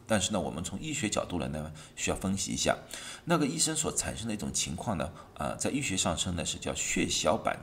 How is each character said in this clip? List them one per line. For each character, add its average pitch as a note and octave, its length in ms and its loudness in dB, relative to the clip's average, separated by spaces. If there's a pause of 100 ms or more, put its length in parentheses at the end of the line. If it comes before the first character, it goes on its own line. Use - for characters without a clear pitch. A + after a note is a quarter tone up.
但 G#2+ 140 4
是 F#2 120 0
呢， G2+ 60 2
我 D2 120 0
们 D2+ 120 -4
从 F#2+ 160 -6
医 D#3 140 -4
学 G#2+ 160 0
角 - 160 2
度 F2+ 140 -2
来 B1+ 100 0
呢， D2+ 240 -4 (240)
需 - 140 0
要 D#2+ 60 2
分 G2 200 0
析 A#1 160 -2
一 B1+ 60 -2
下。 - 180 4 (480)
那 E3+ 140 4
个 D3 80 4
医 D#3+ 120 0
生 D#3+ 160 4
所 - 160 0
产 - 240 -2
生 A2 140 -4
的 G#2+ 60 -2
一 - 20 -2
种 C#2 160 -4
情 - 240 -2
况 F#2+ 220 0
呢， C#2 120 0 (220)
啊， C2 220 -2
在 - 160 -2
医 C#3+ 100 0
学 G2 160 0
上 F2+ 180 2
称 F2 220 0
呢 D#2 80 0
是 - 140 -2
叫 C#2+ 160 -2
血 - 340 2
小 - 300 4
板 - 240 -2